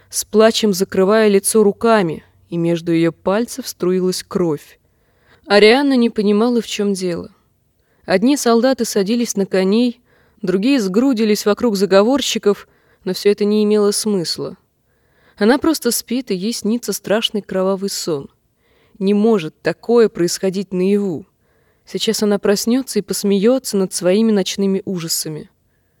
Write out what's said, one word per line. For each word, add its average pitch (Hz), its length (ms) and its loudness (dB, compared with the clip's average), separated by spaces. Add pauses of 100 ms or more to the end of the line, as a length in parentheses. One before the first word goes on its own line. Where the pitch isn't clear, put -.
(120)
с - 140 -8
плачем 214 480 2
закрывая 196 540 2
лицо 202 340 2
руками, 202 600 0 (280)
и 170 80 -6
между 170 340 -2
её 165 200 2
пальцев 226 540 -4
струилась 185 560 -2
кровь. 170 560 -4 (680)
Арианна 262 500 4
не 233 140 2
понимала, 220 500 0
в - 60 -4
чём 202 260 -4
дело. 180 380 -6 (720)
Одни 208 320 2
солдаты 233 480 2
садились 220 520 -2
на 196 100 -2
коней, 208 560 0 (400)
другие 202 380 0
сгрудились 214 640 0
вокруг 208 300 0
заговорщиков, 202 920 0 (360)
но 185 100 -4
всё - 160 0
это 202 160 0
не 214 180 2
имело 208 260 2
смысла. 185 680 -4 (800)
Она 226 180 4
просто 294 340 -2
спит, - 400 -6
и 202 40 -4
ей 190 180 -4
снится 226 400 -4
страшный 208 480 -4
кровавый 190 480 -4
сон. 143 400 -6 (720)
Не 202 160 0
может 208 480 0
такое 226 480 2
происходить 185 640 -4
наяву. 190 500 -2 (640)
Сейчас - 360 -4
она 202 160 2
проснётся 226 600 -2
и 196 40 0
посмеётся 202 760 0
над 185 160 -2
своими 208 360 2
ночными 196 540 0
ужасами. 165 640 -8 (520)